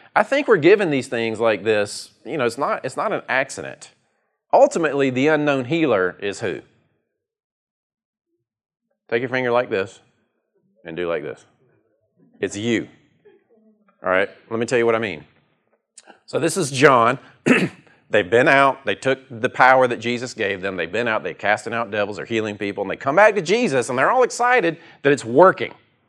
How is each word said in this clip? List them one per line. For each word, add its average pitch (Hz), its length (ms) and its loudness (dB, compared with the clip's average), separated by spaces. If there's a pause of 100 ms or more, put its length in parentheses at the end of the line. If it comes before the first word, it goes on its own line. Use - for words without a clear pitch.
(160)
I - 80 2
think 285 240 -2
we're 220 100 4
given 180 320 4
these 135 180 -2
things 113 320 -4
like 107 240 0
this, 104 480 -2 (140)
you 143 120 -8
know, 123 80 -2
it's 117 120 -4
not, 175 260 -4
it's 131 140 -8
not 190 160 -4
an 139 160 -6
accident. 123 640 -6 (600)
Ultimately, 143 600 2
the 131 160 0
unknown 147 380 0
healer 120 540 0
is 98 200 -6
who? 82 220 -6 (2500)
Take 120 140 -2
your 127 80 -6
finger 127 220 -2
like 123 180 0
this 104 320 -4 (800)
and 82 140 -12
do 87 100 -6
like 82 160 -4
this. 65 220 -14 (960)
It's 98 160 -6
you. 110 320 -2 (1120)
All 92 60 -2
right, 95 200 0 (200)
let 113 100 -6
me 120 60 -2
tell 123 120 -2
you 117 80 2
what 113 100 2
I 113 40 -2
mean. 87 240 -8 (1000)
So 127 140 -8
this 160 180 -2
is 151 140 -4
John. 131 480 4 (260)
<clears throat> - 640 -2
They've 95 200 0
been 120 180 4
out. 139 380 2
They 101 100 -2
took 131 240 -2 (100)
the 117 200 -6
power 131 380 6
that 120 100 -2
Jesus 120 360 -6
gave 98 280 -4
them. 95 160 -6
They've 85 140 -6
been 117 160 -4
out. 110 160 -2
They're 87 100 -8
casting 104 400 -2
out 117 180 -6
devils. 104 260 -2
They're 73 80 -10
healing 107 320 -4
people. 101 260 -6
And 95 80 -6
they 80 40 -4
come 139 220 -2
back 208 180 6
to 208 60 -2
Jesus, 156 480 0
and 123 80 -4
they're 151 140 2
all 254 120 2
excited 233 540 0 (260)
that 143 80 2
it's 120 140 -2
working. 135 480 4 (340)